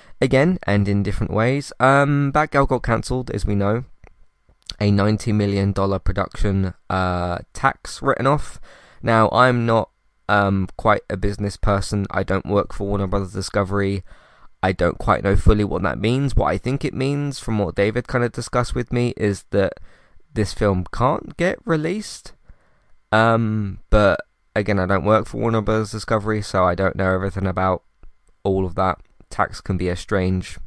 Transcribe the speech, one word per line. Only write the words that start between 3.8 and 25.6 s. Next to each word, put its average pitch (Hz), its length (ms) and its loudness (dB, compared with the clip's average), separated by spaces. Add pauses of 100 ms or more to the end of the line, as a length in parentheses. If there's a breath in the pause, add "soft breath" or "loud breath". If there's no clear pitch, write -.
A 104 120 4
ninety 104 400 2
million 101 400 2
dollar 98 280 0
production, 98 760 0 (160)
uh, 90 500 -2 (140)
tax - 480 -4
written 135 260 0
off. 147 320 -2 (420 loud breath)
Now, 113 300 4
I'm 123 340 4
not, 113 240 2 (380)
um, 98 400 2 (100)
quite 107 320 2
a 98 80 -6
business 101 400 -4
person. 101 540 0
I 98 120 -2
don't 95 220 -2
work - 280 0
for 101 140 -4
Warner 98 200 -2
Brothers 95 260 -4
Discovery. 98 680 -2 (580 soft breath)
I 95 100 2
don't 87 260 0
quite 73 260 0
know 95 120 4
fully 104 280 4
what 87 200 -2
that 69 160 -2
means. 131 360 0
What 82 120 2
I 82 100 0
think 131 260 -4
it 151 100 -4
means, 139 460 -4
from 110 200 -4
what 90 160 -4
David 107 320 0
kinda 120 220 -2
discussed - 460 -4
with 123 160 -6
me, 123 240 0
is 101 360 -2
that 98 220 0 (600 soft breath)
this 107 200 -2
film 95 380 0
can't - 460 -2
get 175 280 0
released. 165 680 -4 (760)
Um, 110 680 2 (100)
but 104 300 6 (360)
again, 104 240 0
I 92 60 0
don't 92 200 0
work 107 200 4
for - 120 -10
Warner 113 240 0